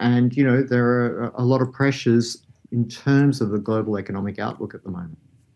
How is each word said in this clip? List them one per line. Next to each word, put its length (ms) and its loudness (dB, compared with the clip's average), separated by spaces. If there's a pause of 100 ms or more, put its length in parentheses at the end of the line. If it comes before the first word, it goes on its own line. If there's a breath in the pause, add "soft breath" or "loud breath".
and, 360 2
you 80 2
know, 180 4
there 220 0
are 520 0
a 80 -2
lot 180 2
of 100 -2
pressures 640 0 (340)
in 160 0
terms 540 2
of 80 0
the 100 -2
global 380 -2
economic 420 -6
outlook 360 -8
at 100 -18
the 60 -12
moment. 260 -10 (400)